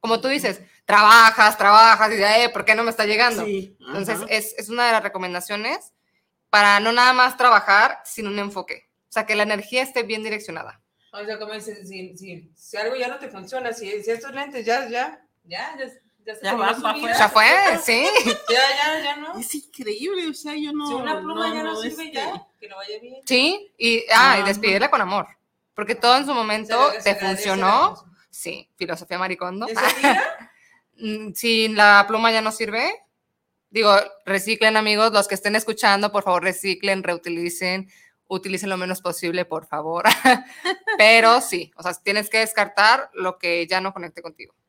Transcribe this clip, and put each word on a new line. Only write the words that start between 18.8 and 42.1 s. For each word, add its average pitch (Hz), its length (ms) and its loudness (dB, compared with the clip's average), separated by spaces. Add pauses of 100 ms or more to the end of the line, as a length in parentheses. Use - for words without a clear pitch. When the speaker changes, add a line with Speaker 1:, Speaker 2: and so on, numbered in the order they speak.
Speaker 3:
ya 285 140 -6
no. 311 220 -14
Speaker 2:
Es - 160 -10
increíble, 294 760 -8
o 294 60 -8
sea, 302 220 -12
yo 294 180 -8
no, 294 120 -6
Speaker 3:
Si 285 80 -6
una 294 260 -6
pluma 220 280 -6
Speaker 2:
no, 226 60 -6
Speaker 3:
ya 214 80 -6
no 220 100 -8
Speaker 2:
no, 214 80 -8
Speaker 3:
sirve, 311 240 -10
Speaker 2:
este 302 120 -16
Speaker 3:
ya, 285 300 -10 (140)
que 208 80 -20
lo 196 80 -20
vaya 208 240 -14
bien. 247 160 -20 (100)
Speaker 1:
Sí, 302 520 -2
y, 233 220 0 (140)
ah, 247 220 8
y 196 40 0
Speaker 2:
Ajá. - 80 -2
Speaker 1:
despídela 208 420 0
con 285 100 0
amor, 190 260 -2 (480)
porque 208 200 -6
todo 240 240 4
en 277 80 -4
su 285 80 -4
momento 220 420 -4
Speaker 3:
Se 269 120 4
agra-, 294 120 -2
se - 20 -18
Speaker 1:
te 202 80 0
Speaker 3:
agradece 190 380 -4
Speaker 1:
funcionó. 190 180 0
Speaker 3:
la 254 300 2
función. - 120 -20 (220)
Speaker 1:
Sí, - 460 -16
filosofía 175 420 -10
maricondo. 185 480 -8
Speaker 3:
¿Eso 220 140 -6 (160)
tira? 277 260 2 (300)
Speaker 1:
<laughs> - 0 - (480)
Mm, 214 320 -10
si 220 360 0
la 208 380 6
pluma 220 240 0
ya 220 120 0
no 220 100 -4
sirve, 226 400 -6 (800)
digo, 208 260 4 (300)
reciclen, 214 500 0
amigos, 214 360 2
los 202 160 2
que 202 60 -4
estén 208 220 -4
escuchando, 208 560 0
por 202 120 -2
favor, 180 180 0
reciclen, 190 600 -4
reutilicen, 175 840 -6 (420)
utilicen 190 380 -8
lo 190 80 -4
menos 180 240 -6
posible, 175 440 -6
por 160 220 -10
favor. 160 380 -8
<laughs> 262 920 0
Pero 226 420 6
sí, 175 360 -8
o 165 60 -20
sea, 180 120 -6
tienes 208 340 -4